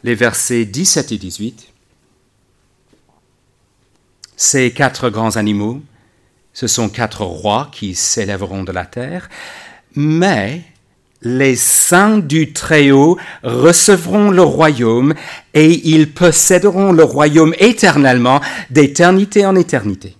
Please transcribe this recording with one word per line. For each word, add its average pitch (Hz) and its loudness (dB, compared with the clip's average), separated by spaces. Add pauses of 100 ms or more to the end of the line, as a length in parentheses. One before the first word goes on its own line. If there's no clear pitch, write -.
les 120 -2
versets 117 -2
dix-sept 135 -4
et 110 -8
dix-huit. 95 -14 (2750)
Ces 127 0
quatre 127 -2
grands 110 -4
animaux, 107 -4 (720)
ce - -8
sont 110 -2
quatre 110 -6
rois 104 -4
qui 95 -10
s'élèveront 95 -6
de 92 -10
la 90 -8
terre, 143 -12 (680)
mais 156 -2 (600)
les 127 0
saints 202 2
du 156 -2
Très-Haut 147 2 (240)
recevront 175 2
le 185 4
royaume 139 2 (400)
et 156 4
ils 156 2
posséderont 180 2
le 165 6
royaume 151 2
éternellement, 139 2 (280)
d'éternité 175 2
en 190 2
éternité. 107 -4